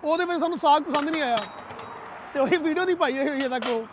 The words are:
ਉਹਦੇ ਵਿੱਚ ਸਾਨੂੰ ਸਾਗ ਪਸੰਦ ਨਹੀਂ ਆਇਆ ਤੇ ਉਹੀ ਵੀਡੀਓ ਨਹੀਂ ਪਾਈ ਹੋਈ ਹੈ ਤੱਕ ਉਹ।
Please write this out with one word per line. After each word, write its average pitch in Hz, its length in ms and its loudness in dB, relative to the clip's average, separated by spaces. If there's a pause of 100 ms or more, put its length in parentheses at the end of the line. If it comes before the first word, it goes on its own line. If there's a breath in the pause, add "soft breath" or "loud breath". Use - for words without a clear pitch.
ਉਹਦੇ 330 220 2
ਵਿੱਚ 349 140 0
ਸਾਨੂੰ 330 180 0
ਸਾਗ 302 240 6
ਪਸੰਦ 294 280 0
ਨਹੀਂ 320 120 -2
ਆਇਆ 240 160 2 (960)
ਤੇ 285 60 -2
ਉਹੀ 277 180 4
ਵੀਡੀਓ 330 280 0
ਨਹੀਂ 370 100 2
ਪਾਈ 277 320 0
ਹੋਈ 277 140 -2
ਹੈ 269 80 0
ਤੱਕ 247 200 -2
ਉਹ। 226 240 0